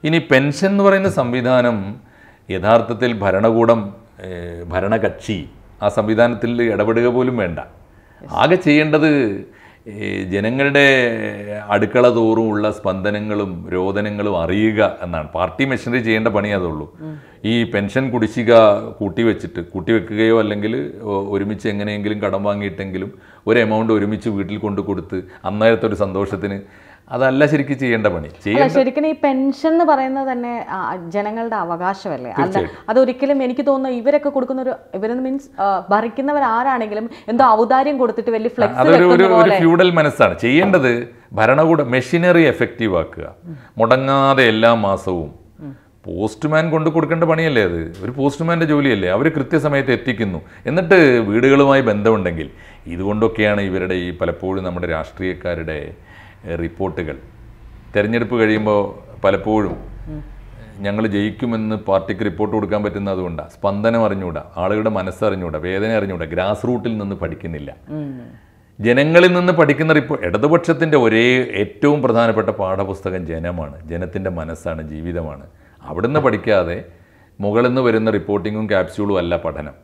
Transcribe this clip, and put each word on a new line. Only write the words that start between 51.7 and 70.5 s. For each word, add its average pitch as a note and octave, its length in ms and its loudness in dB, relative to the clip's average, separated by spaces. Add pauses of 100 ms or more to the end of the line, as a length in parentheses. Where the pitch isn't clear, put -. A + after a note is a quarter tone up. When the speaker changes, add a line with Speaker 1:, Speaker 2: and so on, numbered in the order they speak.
Speaker 1:
ബന്ധമുണ്ടെങ്കിൽ, G#2 680 0 (380)
ഇതുകൊണ്ടൊക്കെയാണ് G#2 720 0
ഇവരുടെ F#2 320 -2
ഈ F2 240 -4
പലപ്പോഴും F#2 460 -4
നമ്മുടെ F2 240 -6
രാഷ്ട്രീയക്കാരുടെ D#2+ 1040 -8 (520)
ഏ, E2+ 100 -8
റിപ്പോർട്ടുകൾ. E2 600 -6 (800)
തെരഞ്ഞെടുപ്പ് A2 440 0
കഴിയുമ്പോ G#2+ 360 2 (480)
പലപ്പോഴും G2 540 0 (300)
Speaker 2:
ഉം. D3+ 160 -12 (560)
Speaker 1:
ഞങ്ങൾ G2+ 280 -4
ജയിക്കുമെന്ന് G#2+ 680 -4
പാർട്ടിക്ക് F#2+ 500 -2
റിപ്പോർട്ട് G2+ 300 -2
കൊടുക്കാൻ G#2 280 -2
പറ്റുന്നത് G2+ 300 -4
അതുകൊണ്ടാ. F2 300 -6 (100)
സ്പന്ദനം A2 520 0
അറിഞ്ഞൂടാ, F#2 380 -4 (140)
ആളുകളുടെ G#2+ 320 0
മനസ്സറിഞ്ഞൂടാ, F#2+ 680 -4
വേദന F#2+ 320 -4
അറിഞ്ഞൂടാ, F#2+ 340 -2
ഗ്രാസ് F#2 420 -4
റൂട്ടിൽ A2+ 300 -4
നിന്ന് G2 180 -6
പഠിക്കുന്നില്ല. D#2+ 600 -10 (140)
Speaker 2:
ഉം. C#3+ 300 -10 (600)
Speaker 1:
ജനങ്ങളിൽ D#3+ 540 6
നിന്ന് F3 200 2
പഠിക്കുന്ന D#3+ 400 4
റിപ്പോ-, D3+ 280 0
ഇടതുപക്ഷത്തിൻ്റെ D3+ 760 2